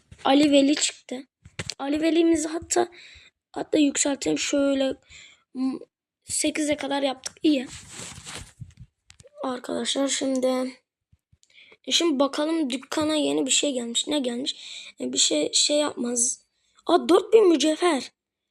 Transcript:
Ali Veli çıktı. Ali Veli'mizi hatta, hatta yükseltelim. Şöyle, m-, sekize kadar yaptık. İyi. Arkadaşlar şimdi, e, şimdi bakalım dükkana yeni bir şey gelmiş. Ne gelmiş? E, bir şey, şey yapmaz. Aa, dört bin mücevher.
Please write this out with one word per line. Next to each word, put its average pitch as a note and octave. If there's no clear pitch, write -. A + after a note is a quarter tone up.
Ali C#4+
Veli C#4
çıktı. -
Ali C#4+
Veli'mizi E4
hatta, E4
hatta -
yükseltelim. C#4
Şöyle, C#4
m-, C4
sekize D4+
kadar C#4
yaptık. C4
İyi. C#4+
Arkadaşlar B3+
şimdi, B3+
e, C4
şimdi E4
bakalım D4
dükkana D4+
yeni D4
bir B3+
şey C#4+
gelmiş. A#3
Ne D4+
gelmiş? B3
E, B3+
bir C4
şey, -
şey -
yapmaz. B3
Aa, C4+
dört -
bin A4
mücevher. D#4